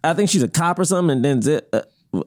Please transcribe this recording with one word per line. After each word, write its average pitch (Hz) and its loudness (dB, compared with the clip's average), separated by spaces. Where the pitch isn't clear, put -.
I 160 0
think 202 0
she's 180 2
a 117 2
cop 170 -2
or 180 2
something, 160 0
and 135 2
Denzel, 139 0
uh, 110 0